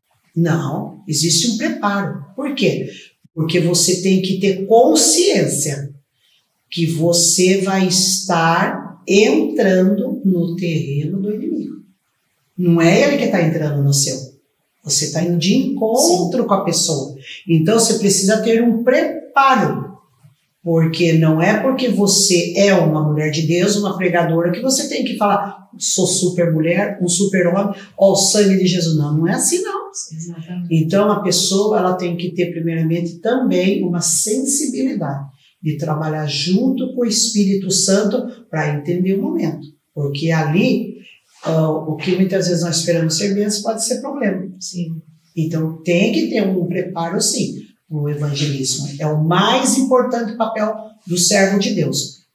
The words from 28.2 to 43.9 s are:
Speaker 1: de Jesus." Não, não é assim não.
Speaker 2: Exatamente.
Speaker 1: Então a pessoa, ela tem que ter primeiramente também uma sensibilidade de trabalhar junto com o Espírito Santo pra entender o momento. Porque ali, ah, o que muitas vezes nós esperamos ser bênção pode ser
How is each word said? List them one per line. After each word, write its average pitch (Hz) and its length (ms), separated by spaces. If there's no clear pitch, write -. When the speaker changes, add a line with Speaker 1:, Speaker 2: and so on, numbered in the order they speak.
Speaker 1:
de 180 80
Jesus." 165 320
Não, 147 180
não 165 120
é 208 80
assim 339 260
não. - 300
Speaker 2:
Exatamente. 175 600
Speaker 1:
Então 165 400
a 196 100
pessoa, 196 560
ela 185 160
tem 170 240
que 170 140
ter 170 200
primeiramente 165 680
também 202 640
uma 175 180
sensibilidade 214 1300
de 151 160
trabalhar 156 480
junto 190 680
com 247 60
o 240 40
Espírito 196 640
Santo - 800
pra 151 240
entender 180 400
o 196 80
momento. 170 460
Porque 143 380
ali, 165 640
ah, 160 260
o 156 260
que 180 200
muitas 185 320
vezes 170 160
nós 170 140
esperamos 160 380
ser 202 200
bênção 208 260
pode 220 240
ser 220 160